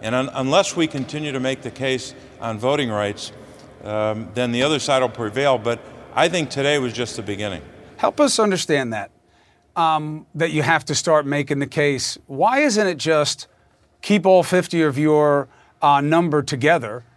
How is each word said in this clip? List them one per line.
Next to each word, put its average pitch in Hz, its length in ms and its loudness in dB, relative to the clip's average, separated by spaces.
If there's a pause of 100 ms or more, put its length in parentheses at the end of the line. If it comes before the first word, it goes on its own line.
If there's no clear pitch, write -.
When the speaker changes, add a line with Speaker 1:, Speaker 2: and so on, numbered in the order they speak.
Speaker 1:
And 110 120 -4
un-, 131 200 0
unless 139 400 0
we 165 140 0
continue 147 420 -6
to 135 80 -6
make 131 240 -4
the 120 80 -8
case 131 440 -4 (260)
on 110 180 -6
voting 131 320 0
rights, 104 420 -4 (520)
um, 107 500 -4
then 123 160 -2
the 120 140 0
other 151 160 0
side 131 220 2
will 127 60 0
prevail. 117 480 0
But 117 220 -2 (340)
I 151 160 2
think 165 220 -2
today 143 300 0
was 123 120 -4
just 113 220 -6
the 113 80 -10
beginning. 101 400 -8 (340)
Speaker 2:
Help - 220 -2
us 285 220 2
understand 160 520 0
that, 104 200 -8 (640)
um, 156 580 0
that 160 160 0
you 151 120 0
have 151 240 2
to 147 100 -2
start 151 300 2
making 143 340 -2
the 139 80 -4
case. 143 580 -2
Why 190 340 0
isn't 214 260 2
it 175 120 -2
just 151 480 0 (560)
keep 202 240 2
all 190 160 8
fifty 175 400 0
of 143 160 0
your, 147 500 4 (320)
uh, 143 200 4
number 151 420 2
together 123 600 0 (120)